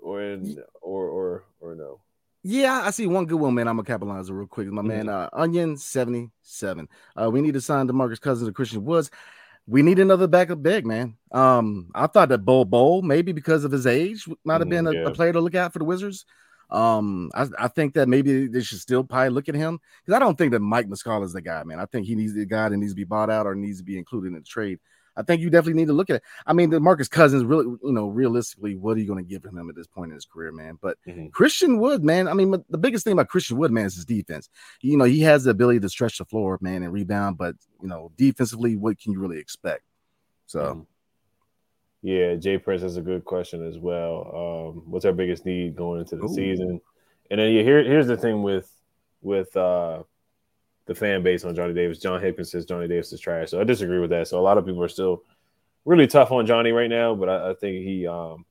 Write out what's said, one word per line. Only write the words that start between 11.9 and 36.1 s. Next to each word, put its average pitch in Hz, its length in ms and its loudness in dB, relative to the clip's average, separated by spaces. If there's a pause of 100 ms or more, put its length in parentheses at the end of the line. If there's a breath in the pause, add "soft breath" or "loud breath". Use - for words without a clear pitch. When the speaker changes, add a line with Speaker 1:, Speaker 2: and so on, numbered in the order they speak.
Speaker 2:
I 139 120 0
thought 170 240 6
that 123 140 4
Bol 127 200 6
Bol, 135 380 4
maybe 170 300 2
because 151 320 0
of 135 80 -2
his 131 140 0
age, 175 380 0
w-, 160 200 -14
might 160 100 0
have 165 80 2
Speaker 1:
Mm-hmm, 170 80 -2
Speaker 2:
been 170 160 0
a, 160 60 0
Speaker 1:
yeah. 165 160 -2
Speaker 2:
a - 20 0
player 170 220 0
to 165 80 2
look 170 140 -2
out 180 200 0
for 170 40 -10
the 156 60 -4
Wizards. 185 400 -6 (460 soft breath)
Um, 104 640 0
I, 139 140 -2 (100)
I 113 100 -2
think 147 260 -2
that 139 140 4
maybe 135 380 2
they 120 160 -2
should 104 160 -10
still 127 260 0
probably 131 260 0
look 139 200 -4
at 147 60 -6
him, 160 220 -4 (280 soft breath)
'cause 196 80 2
I 247 60 4
don't 208 180 2
think 147 140 4
that 113 80 2
Mike 107 280 0
Muscala 101 360 -4
is 90 100 -10
the 90 80 -10
guy, 80 220 -6
man. 80 160 -10
I 98 40 -6
think 98 220 -6
he 113 80 -4
needs 107 180 -2
the 104 140 -4
guy 107 240 0
that 101 60 -2
needs 101 160 -4
to 90 40 -10
be 98 80 -8
bought 107 240 -2
out 110 180 0
or 95 80 -4
needs 101 240 -6
to 92 60 -18
be 95 140 -8
included 92 300 -8
in 90 60 -8
the 78 60 -14
trade. 98 380 -8 (380)
I 110 80 -8
think 165 180 2
you 170 80 -2
definitely 165 320 4
need 156 60 0
to 147 40 2
look 175 160 2
at 147 80 0
it. - 60 -6 (240 loud breath)
I 160 60 0
mean, 170 180 4
DeMarcus 156 400 4
Cousins, 139 320 6
really, 135 220 2
you 123 280 -4
know, 107 140 0
realistically, 110 680 -2
what 107 200 -2
are 110 40 -2
you 101 80 -4
gonna 95 160 -6
give 92 200 -14
him 87 240 -14
at 76 60 -14
this 82 140 -18
point 85 240 -12
in - 20 -18
his 71 100 -20
career, 82 280 -14
man? 80 280 -16
But 95 160 -6 (120)
Speaker 1:
Mm-hmm. 175 220 -14
Speaker 2:
Christian 262 500 2
Wood, 240 240 2
man, 170 240 2
I 160 60 -2
mean, 196 200 2 (140)
the 165 100 -6
biggest 233 240 0
thing 208 120 0
about - 120 4
Christian 127 320 -2
Wood, 151 140 2
man, 110 140 2
is 92 100 -6
his 85 80 -14
defense. 92 440 -6 (320 loud breath)
You 143 160 2
know, 135 100 6
he 147 160 6
has 147 200 6
the 127 80 4
ability 120 300 4
to 95 80 -2
stretch - 300 -4